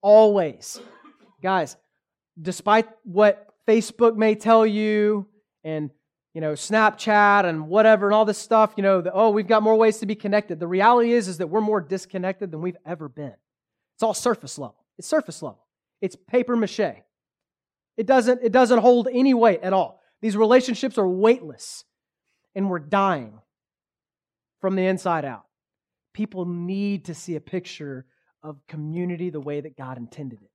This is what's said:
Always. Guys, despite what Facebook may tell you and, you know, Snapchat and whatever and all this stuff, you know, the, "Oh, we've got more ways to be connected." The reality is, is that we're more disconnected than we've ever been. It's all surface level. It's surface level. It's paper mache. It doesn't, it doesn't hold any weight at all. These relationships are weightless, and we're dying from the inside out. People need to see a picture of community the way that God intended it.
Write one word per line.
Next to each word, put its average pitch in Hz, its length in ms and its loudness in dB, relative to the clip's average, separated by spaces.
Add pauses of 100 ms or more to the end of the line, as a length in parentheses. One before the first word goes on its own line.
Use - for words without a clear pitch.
Always. 202 760 4 (640)
Guys, 185 340 -4 (640)
despite 208 480 0 (160)
what 202 500 0 (120)
Facebook 226 500 2
may 220 180 2
tell 220 320 4
you 214 600 -2 (360)
and, 156 280 -8 (440)
you 165 60 -10
know, 156 120 -4
Snapchat 208 960 2
and 156 220 -6
whatever 214 380 4
and 202 80 2
all 214 120 4
this 208 120 -4
stuff, 220 380 2
you 202 60 -4
know, 196 180 4
the, 180 120 -4
"Oh, 208 180 4
we've 208 160 -2
got 220 160 2
more 220 140 4
ways 220 220 2
to 208 80 -10
be 208 80 -4
connected." 208 460 -4
The 175 60 -6
reality 233 460 2
is, 233 140 0
is 180 120 -10
that 175 80 -6
we're 185 140 -2
more 214 200 -2
disconnected 185 680 -8
than 156 100 -12
we've 180 240 -8
ever 160 240 -12
been. 135 260 -14 (640)
It's - 60 -6
all 220 100 -2
surface - 460 -6
level. 127 180 -14 (220)
It's - 100 -18
surface 302 320 -4
level. 120 240 -14 (360)
It's 190 160 -8
paper 247 380 -4
mache. 226 260 -4
It - 1300 -12
doesn't, 247 360 2
it 226 100 0
doesn't 247 280 4
hold 240 300 4
any 254 240 2
weight 220 280 4
at 185 100 -4
all. 185 300 -2 (180)
These 208 160 -4
relationships 240 640 2
are 190 100 0
weightless, 185 760 -2 (680)
and 196 140 -4
we're 175 120 -4
dying 151 600 -2 (1200)
from 190 160 -2
the 185 100 -2
inside 170 380 -2
out. 120 220 -14 (680)
People 202 320 -6
need 185 640 -6
to 170 80 -12
see 165 220 -12
a 147 40 -10
picture 147 640 -12 (380)
of 151 160 -18 (100)
community 170 600 -8
the 151 100 -12
way 147 200 -8
that 143 160 -18
God 131 200 -14
intended 120 460 -14
it. 95 120 -20